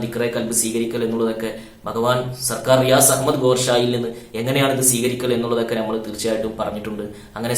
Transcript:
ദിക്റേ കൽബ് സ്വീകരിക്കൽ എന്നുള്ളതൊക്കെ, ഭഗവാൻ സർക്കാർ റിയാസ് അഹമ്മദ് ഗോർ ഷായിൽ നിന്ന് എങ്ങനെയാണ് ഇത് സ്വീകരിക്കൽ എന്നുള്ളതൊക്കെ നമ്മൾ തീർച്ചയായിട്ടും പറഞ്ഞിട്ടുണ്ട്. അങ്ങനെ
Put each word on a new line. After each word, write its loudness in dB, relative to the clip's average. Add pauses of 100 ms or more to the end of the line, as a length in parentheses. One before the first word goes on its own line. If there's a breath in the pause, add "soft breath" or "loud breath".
ദിക്റേ -2
കൽബ് -2
സ്വീകരിക്കൽ -2
എന്നുള്ളതൊക്കെ, -2 (380 loud breath)
ഭഗവാൻ 0 (300)
സർക്കാർ 2
റിയാസ് 6
അഹമ്മദ് 0
ഗോർ 6
ഷായിൽ 4
നിന്ന് -2 (300 loud breath)
എങ്ങനെയാണ് 2
ഇത് 2
സ്വീകരിക്കൽ 0
എന്നുള്ളതൊക്കെ 0
നമ്മൾ -2 (120)
തീർച്ചയായിട്ടും -2
പറഞ്ഞിട്ടുണ്ട്. -6 (320 loud breath)
അങ്ങനെ -2